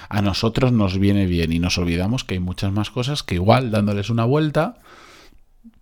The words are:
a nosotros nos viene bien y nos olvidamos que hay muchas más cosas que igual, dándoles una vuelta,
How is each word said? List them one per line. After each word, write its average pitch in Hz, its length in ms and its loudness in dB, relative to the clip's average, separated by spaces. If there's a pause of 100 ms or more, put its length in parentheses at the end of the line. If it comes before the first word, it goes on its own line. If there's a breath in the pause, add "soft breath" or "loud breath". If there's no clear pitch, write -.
a 104 120 -2
nosotros 113 500 0
nos 101 260 2
viene 101 280 4
bien 85 260 0
y 85 80 0
nos 87 180 0
olvidamos 92 460 0
que 101 120 -6
hay 92 40 -4
muchas 90 320 -4
más 101 180 -2
cosas 135 340 -6
que - 120 -4
igual, 113 360 2
dándoles 104 380 0
una 117 160 0
vuelta, 151 560 0 (1000 loud breath)